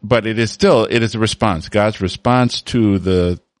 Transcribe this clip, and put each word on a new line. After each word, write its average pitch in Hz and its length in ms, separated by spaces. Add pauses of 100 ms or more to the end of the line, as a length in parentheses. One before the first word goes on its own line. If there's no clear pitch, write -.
but 107 240
it 110 100
is 113 140
still, 143 340
it 117 180
is 113 120
a 113 40
response. 107 500
God's 104 320
response 123 640
to 104 360
the, 90 400 (200)